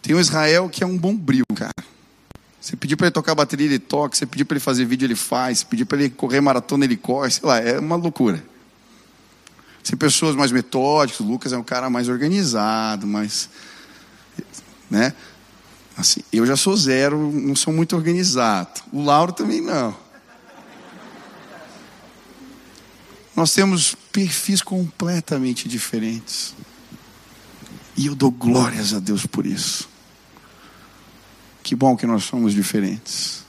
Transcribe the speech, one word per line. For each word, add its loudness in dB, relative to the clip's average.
Tem 2
o 4
Israel, 4
que -4
é 0
um -2
bombril, 2
cara. -6
Você -10
pedir -2
pra 2
ele 2
tocar 2
bateria, 2
ele 2
toca. -2
Você 0
pedir -2
pra -2
ele -2
fazer 2
vídeo, 0
ele 0
faz. -2
Você -2
pedir -2
pra -2
ele 2
correr 0
maratona, 2
ele 2
corre. -2
Sei -4
lá, 4
é 0
uma -2
loucura. 0
Tem -4
pessoas 2
mais 2
metódicas. 0
O -4
Lucas -4
é -2
um -8
cara -4
mais 0
organizado, 0
mais, -4
né? 2
Assim, 0
eu 4
já 2
sou 2
zero, 2
não -2
sou -2
muito 0
organizado. 0
O -4
Lauro 4
também -2
não. -2
Nós 2
temos 2
perfis 0
completamente -4
diferentes. -6
E 0
eu -2
dou 4
glórias 0
a -2
Deus -2
por -4
isso. -6
Que 0
bom 4
que -4
nós 2
somos 0
diferentes. -4